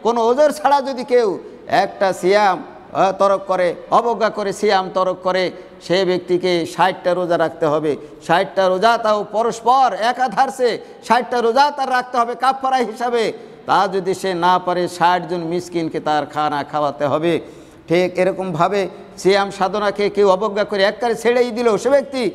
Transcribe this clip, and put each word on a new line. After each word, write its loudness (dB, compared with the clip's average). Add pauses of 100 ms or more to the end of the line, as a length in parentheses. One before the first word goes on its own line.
কোনো 2
ওজর 4
ছাড়া -2
যদি -6
কেউ 2 (280)
একটা 0
সিয়াম 2 (300)
আহ, 2
তরক 2
করে, 0 (160)
অবজ্ঞা 2
করে, -4
সিয়াম 0
তরক 0
করে, 0 (320)
সে 2
ব্যক্তিকে 0
ষাটটা 0
রোজা 0
রাখতে 0
হবে। 0 (300)
ষাটটা 2
রোজা, 2
তাও 0
পরস্পর 2
একাধারসে 0 (300)
ষাটটা 2
রোজা 4
তার -4
রাখতে -2
হবে 0
কাফারা 0
হিসাবে। -2 (340)
তা 2
যদি -2
সে -4
না 2
পারে, -2
ষাট 0
জন -4
মিসকিনকে -4
তার 0
খানা -2
খাওয়াতে -2
হবে। 0 (480)
ঠিক 0
এরকমভাবে 0 (300)
সিয়াম 2
সাধনাকে -2
কেউ 4
অবজ্ঞা 0
করে -2
একবারে 0
ছেড়েই 2
দিল, 0
সে 0
ব্যক্তি 0